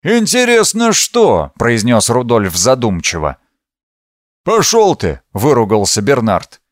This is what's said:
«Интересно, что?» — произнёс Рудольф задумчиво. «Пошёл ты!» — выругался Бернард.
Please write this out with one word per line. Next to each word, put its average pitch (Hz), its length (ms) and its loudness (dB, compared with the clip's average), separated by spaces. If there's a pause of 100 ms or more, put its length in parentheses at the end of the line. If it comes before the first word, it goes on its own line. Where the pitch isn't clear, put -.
«Интересно, 233 880 0
что?» — 117 640 0
произнёс 113 520 0
Рудольф 113 460 0
задумчиво. 90 800 -2 (1040)
«Пошёл 214 540 2
ты!» — 80 240 -6 (120)
выругался 107 720 0
Бернард. 110 680 -2